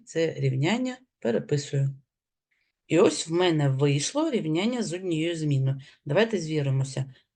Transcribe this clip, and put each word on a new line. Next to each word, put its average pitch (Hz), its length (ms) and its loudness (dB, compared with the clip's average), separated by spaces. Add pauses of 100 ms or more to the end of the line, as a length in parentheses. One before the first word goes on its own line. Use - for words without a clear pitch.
це 160 320 -2
рівняння 175 600 0 (220)
переписую. 143 720 -2 (1000)
І 160 120 4
ось 240 280 4
в 160 60 -6
мене 165 360 2
вийшло 147 640 0
рівняння 202 520 0
з 156 100 -6
однією 170 420 -2
зміною. 135 420 0 (280)
Давайте 202 340 2
звіримося. 139 720 -2 (220)